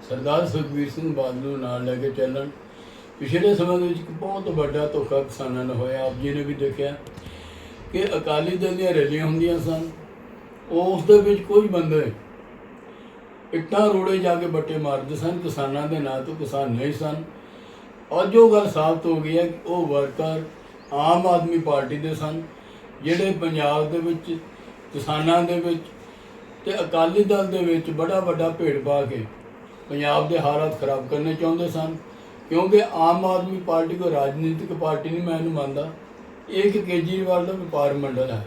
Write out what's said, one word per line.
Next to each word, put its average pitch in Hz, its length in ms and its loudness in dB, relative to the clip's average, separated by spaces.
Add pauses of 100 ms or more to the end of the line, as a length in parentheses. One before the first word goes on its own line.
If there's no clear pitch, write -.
ਸਰਦਾਰ 143 380 0
ਸੁਖਬੀਰ 143 440 -2
ਸਿੰਘ 160 240 -4
ਬਾਦਲ 127 240 -2
ਨੂੰ 139 220 -6
ਨਾਲ 123 240 -4
ਲੈ 127 120 -2
ਕੇ 135 160 -2
ਚੱਲਣ। 131 360 -2 (720)
ਪਿਛਲੇ 180 340 4
ਸਮੇਂ 180 240 2
ਦੇ 175 100 2
ਵਿੱਚ 170 120 -2
ਇੱਕ - 100 -12
ਬਹੁਤ 196 400 -6
ਵੱਡਾ 151 360 0
ਧੋਖਾ 139 360 0
ਕਿਸਾਨਾਂ 127 420 -6
ਨਾਲ 127 120 -4
ਹੋਇਆ। 131 300 -2
ਆਪ 127 160 -4
ਜੀ 143 120 -2
ਨੇ 147 80 -2
ਵੀ 139 140 -4
ਦੇਖਿਆ 139 400 -2 (960)
ਕਿ 190 120 0 (120)
ਅਕਾਲੀ 160 400 0
ਦਲ 180 200 0
ਦੀਆਂ 185 180 2
ਰੈਲੀਆਂ 151 320 2
ਹੁੰਦੀਆਂ 165 340 2
ਸਨ, 165 280 -2 (800)
ਉਸ 170 360 0
ਦੇ 208 160 2
ਵਿੱਚ 202 220 0
ਕੋਈ 208 260 2
ਬੰਦੇ 156 360 0 (1500)
ਇੱਟਾਂ 196 360 2
ਰੋੜੇ 190 300 2
ਜਾ 175 160 2
ਕੇ 170 140 -2
ਬੱਟੇ 156 300 -2
ਮਾਰਦੇ 143 380 -4
ਸਨ, 170 220 -2
ਕਿਸਾਨਾਂ 143 500 -4
ਦੇ 160 120 -2
ਨਾਂ 131 220 -4
ਤੋਂ 156 140 -8
ਕਿਸਾਨ 139 360 -2
ਨਹੀਂ 135 220 -2
ਸਨ। 160 300 -4 (840)
ਅੱਜ 185 260 4
ਉਹ 226 160 12
ਗੱਲ 202 180 6
ਸਾਬਤ 160 360 2
ਹੋ 165 100 4
ਗਈ 156 220 0
ਹੈ 175 40 4
ਕਿ 170 240 -2
ਉਹ 175 200 0
ਵਰਕਰ 147 560 0 (520)
ਆਮ 170 320 4
ਆਦਮੀ 170 320 4
ਪਾਰਟੀ 147 400 0
ਦੇ 156 160 -4
ਸਨ, 156 260 -4 (640)
ਜਿਹੜੇ 180 360 2
ਪੰਜਾਬ 151 520 0
ਦੇ 170 60 0
ਵਿੱਚ 165 320 -4 (640)
ਕਿਸਾਨਾਂ 151 500 2
ਦੇ 170 180 0
ਵਿੱਚ 170 200 0 (840)
ਤੇ 190 160 -2
ਅਕਾਲੀ 170 440 4
ਦਲ 196 220 2
ਦੇ 185 180 0
ਵਿੱਚ 165 280 0
ਬੜਾ 170 280 0
ਵੱਡਾ 165 300 0
ਭੇੜ 160 340 0
ਪਾ 143 220 2
ਕੇ 113 160 -6 (680)
ਪੰਜਾਬ 147 400 0
ਦੇ 170 100 2
ਹਾਲਾਤ 147 420 0
ਖਰਾਬ 135 300 -2
ਕਰਨੇ 151 240 0
ਚਾਹੁੰਦੇ 170 340 0
ਸਨ, 160 280 -4 (540)
ਕਿਉਂਕਿ 190 320 6
ਆਮ 170 440 4
ਆਦਮੀ 185 400 0
ਪਾਰਟੀ 165 300 2
ਕੋਈ 175 160 0
ਰਾਜਨੀਤਿਕ 156 600 -2
ਪਾਰਟੀ 156 380 -2
ਨਹੀਂ, 170 120 -2
ਮੈਂ 165 160 -2
ਇਹਨੂੰ 165 140 -2
ਮੰਨਦਾ। 143 380 -4 (580)
ਇਹ 196 140 0
ਇੱਕ 202 160 4
ਕੇਜਰੀਵਾਲ 180 680 0
ਦਾ 190 60 -4
ਵਪਾਰ 151 420 0
ਮੰਡਲ 131 360 -2
ਹੈ। 110 160 -4